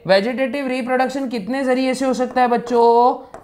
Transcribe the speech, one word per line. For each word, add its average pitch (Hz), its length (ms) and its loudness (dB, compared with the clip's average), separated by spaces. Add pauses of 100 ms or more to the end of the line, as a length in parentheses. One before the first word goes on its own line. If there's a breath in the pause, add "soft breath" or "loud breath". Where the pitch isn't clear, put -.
वेजिटेटिव 247 600 0
रिप्रोडक्शन 254 600 -2
कितने 240 360 -6
जरिए 262 300 0
से 262 120 -4
हो 262 80 0
सकता 247 280 -2
है 247 60 4
बच्चों? 240 800 2 (160)